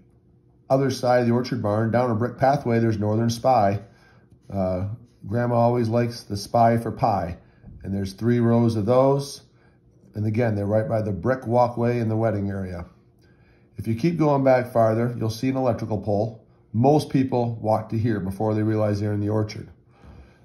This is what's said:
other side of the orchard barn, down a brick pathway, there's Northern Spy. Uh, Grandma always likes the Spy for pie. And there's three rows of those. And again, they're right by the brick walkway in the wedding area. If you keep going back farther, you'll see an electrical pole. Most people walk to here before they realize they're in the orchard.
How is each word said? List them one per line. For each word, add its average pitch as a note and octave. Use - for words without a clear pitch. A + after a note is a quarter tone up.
other C3+
side B2
of A#2
the A#2
orchard A#2+
barn, G#2+
down A#2+
a G#2+
brick A#2
pathway, C3
there's A2+
Northern G#2+
Spy. A#2
Uh, F#2+
Grandma A#2+
always A#2
likes A#2
the G#2
Spy A#2
for A#2
pie. F#2+
And F#2+
there's G2
three A#2+
rows A#2
of G2+
those. C3+
And G#2
again, A2
they're G2+
right G#2+
by A2
the G2+
brick A#2
walkway A#2+
in A2
the A2
wedding G2+
area. F#2
If -
you A2
keep E3
going C#3+
back B2+
farther, A#2
you'll A2
see C3
an C3
electrical A2
pole. G#2+
Most C#3+
people A#2+
walk G#2+
to A2+
here A2
before G2
they G#2+
realize G#2+
they're G#2
in G#2
the G2+
orchard. G#2+